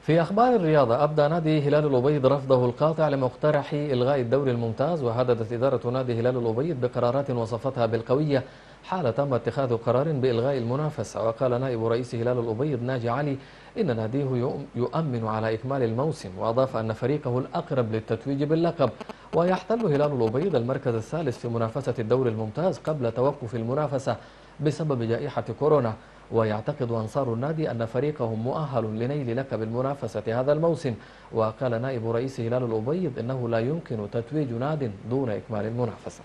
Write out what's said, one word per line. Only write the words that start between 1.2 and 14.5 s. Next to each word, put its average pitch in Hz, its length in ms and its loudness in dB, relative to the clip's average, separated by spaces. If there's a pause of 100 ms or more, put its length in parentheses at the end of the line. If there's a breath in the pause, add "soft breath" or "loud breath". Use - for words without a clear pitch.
نادي 156 340 2
هلال 147 240 4
الأبيض 135 400 4
رفضه 131 400 4
القاطع 151 440 2
لمقترح 139 640 0
إلغاء 143 460 2
الدوري 127 320 2
الممتاز، 123 520 0
وهددت 117 500 2
إدارة 120 360 0
نادي 123 300 0
هلال 127 180 2
الأبيض 123 440 0
بقرارات 123 500 0
وصفتها 120 540 -2
بالقوية 127 580 2 (400 loud breath)
حال 160 320 0
تم 143 180 0
اتخاذ 120 440 0
قرار 123 340 2
بإلغاء 127 460 2
المنافسة. 120 680 -2
وقال 123 340 0
نائب 120 240 -2
رئيس 120 300 0
هلال 120 240 0
الأبيض 117 440 -2
ناجي 120 260 -2
علي 139 280 -2 (400 loud breath)
إن 160 180 0
ناديه 113 300 -2
يؤم-، 131 520 -4